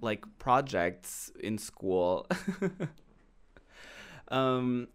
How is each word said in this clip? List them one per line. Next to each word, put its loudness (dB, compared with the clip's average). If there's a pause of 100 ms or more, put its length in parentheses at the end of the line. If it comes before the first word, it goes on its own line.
like, -2 (140)
projects 2 (100)
in -2
school. 0
<laughs> 0 (1900)
Um, 2